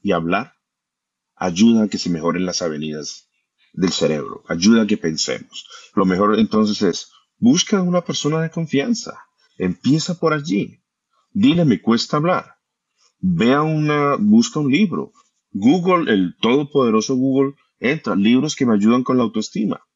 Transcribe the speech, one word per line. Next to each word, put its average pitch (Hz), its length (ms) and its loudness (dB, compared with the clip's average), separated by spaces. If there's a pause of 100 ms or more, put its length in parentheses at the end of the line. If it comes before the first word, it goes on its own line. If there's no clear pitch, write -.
y 98 80 -2
hablar 90 440 -2 (840)
ayuda 107 480 2
a 101 40 0
que 95 100 -6
se 92 120 -6
mejoren 85 360 -2
las 90 160 -6
avenidas 76 680 -10 (460)
del 85 180 -2
cerebro, 76 560 -4
ayuda 104 340 4
a 107 40 0
que 104 100 0
pensemos. - 720 -6 (260)
Lo 101 120 2
mejor 101 320 2
entonces 107 440 0
es, - 300 -2 (260)
busca 175 440 2
una 180 180 0
persona 156 400 -4
de 160 100 -4
confianza, 165 680 -4 (400)
empieza 143 600 -2
por 160 140 0
allí, 160 480 -6 (520)
dile, 151 340 2
"Me 113 160 2
cuesta 113 340 0
hablar", 156 380 -2 (680)
vea 104 400 2
una, 151 560 0
busca 113 440 2
un 143 100 0
libro, 143 420 0 (380)
Google, 165 600 2
el 92 300 0
todopoderoso 127 760 0
Google, 135 380 0 (240)
entra, 120 380 -2
libros 123 400 2
que 135 80 -2
me 117 100 2
ayudan 113 280 2
con 127 160 0
la 120 60 2
autoestima, 110 580 -6 (140)